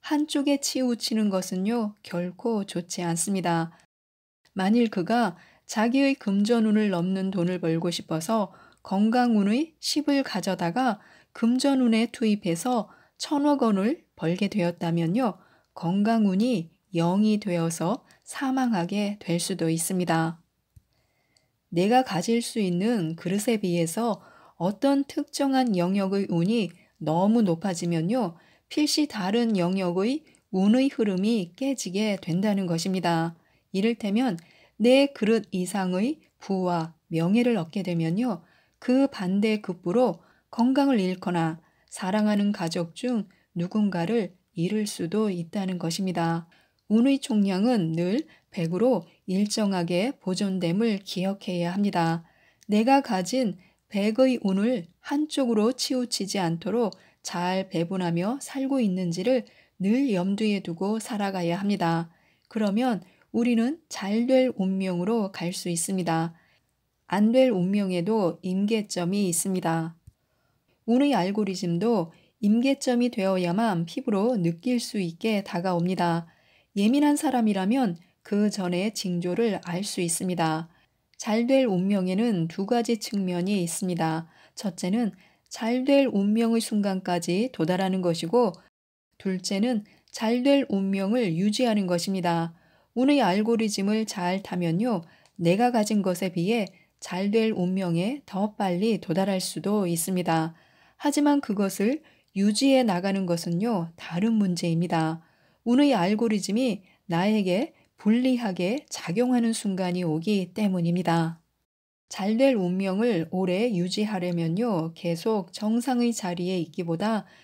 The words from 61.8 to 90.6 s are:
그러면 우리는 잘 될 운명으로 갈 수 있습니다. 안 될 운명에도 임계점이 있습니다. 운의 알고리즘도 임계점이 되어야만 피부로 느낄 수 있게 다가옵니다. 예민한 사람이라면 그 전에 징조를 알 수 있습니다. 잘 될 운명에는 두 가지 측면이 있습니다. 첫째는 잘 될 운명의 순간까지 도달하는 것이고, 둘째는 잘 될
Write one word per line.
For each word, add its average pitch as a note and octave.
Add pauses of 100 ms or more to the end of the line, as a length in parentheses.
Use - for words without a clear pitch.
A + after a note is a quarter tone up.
그러면 G#3+ (300)
우리는 A#3+ (100)
잘 G#3+
될 C4
운명으로 F#3+
갈 F3
수 -
있습니다. E3 (760)
안 G#3
될 C4
운명에도 F#3
임계점이 G3
있습니다. E3+ (920)
운의 C4
알고리즘도 F#3 (280)
임계점이 A#3+
되어야만 F#3+
피부로 A3+
느낄 F3
수 A3
있게 G3
다가옵니다. F3 (480)
예민한 C#4+
사람이라면 A3+ (240)
그 G#3
전에 F#3
징조를 F#3
알 F3
수 -
있습니다. E3 (480)
잘 A#3
될 C4+
운명에는 F#3+
두 F#3+
가지 A#3
측면이 F#3
있습니다. E3 (260)
첫째는 G3 (380)
잘 A#3+
될 C#4
운명의 A3
순간까지 F#3+
도달하는 F#3
것이고, F3 (640)
둘째는 G3+ (280)
잘 A#3+
될 C#4